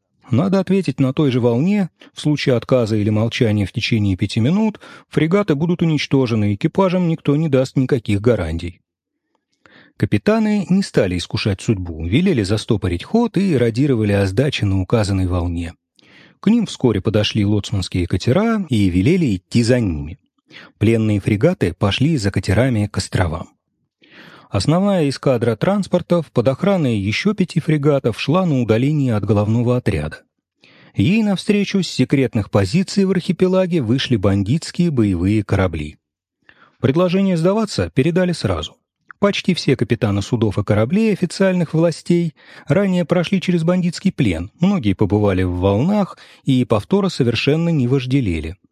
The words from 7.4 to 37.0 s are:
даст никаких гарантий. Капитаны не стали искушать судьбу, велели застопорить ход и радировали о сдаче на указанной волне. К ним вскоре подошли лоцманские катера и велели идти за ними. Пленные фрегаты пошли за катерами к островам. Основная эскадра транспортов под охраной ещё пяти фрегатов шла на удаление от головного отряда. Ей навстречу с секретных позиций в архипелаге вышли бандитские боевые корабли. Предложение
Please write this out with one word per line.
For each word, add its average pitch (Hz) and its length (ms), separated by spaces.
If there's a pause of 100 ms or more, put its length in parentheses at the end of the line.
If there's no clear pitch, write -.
даст 131 260
никаких 120 460
гарантий. 87 600 (1160)
Капитаны 214 720
не 190 140
стали 92 340
искушать - 440
судьбу, 87 440
велели 139 380
застопорить 95 600
ход 226 320
и 185 220
радировали 117 540
о 98 160
сдаче 107 400
на 95 120
указанной 98 460
волне. 87 480 (640)
К 196 120
ним 226 160
вскоре 110 340
подошли 107 420
лоцманские 98 640
катера 202 640
и 101 200
велели 110 480
идти - 260
за 123 160
ними. 78 400 (580)
Пленные 110 420
фрегаты 107 540
пошли 127 420
за 98 140
катерами 104 560
к - 120
островам. 82 520 (1000)
Основная 165 580
эскадра 117 460
транспортов 180 760
под 117 160
охраной 135 520
ещё 107 340
пяти 180 260
фрегатов 143 600
шла 180 240
на 135 160
удаление 123 540
от 104 100
головного 113 520
отряда. 78 440 (760)
Ей 185 280
навстречу 202 580
с 160 60
секретных 127 640
позиций 139 540
в 185 60
архипелаге 180 720
вышли 123 340
бандитские 104 760
боевые 104 520
корабли. 80 540 (800)
Предложение 180 560